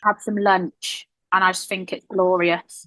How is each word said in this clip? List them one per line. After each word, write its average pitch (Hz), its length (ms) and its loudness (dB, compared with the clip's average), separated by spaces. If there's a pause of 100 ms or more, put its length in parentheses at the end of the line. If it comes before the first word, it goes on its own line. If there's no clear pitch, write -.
Have 208 160 2
some 220 160 -6
lunch. 190 720 -2 (240)
And 185 120 2
I 185 60 6
just - 180 -6
think 190 240 -8
it's - 140 -10
glorious. 180 800 0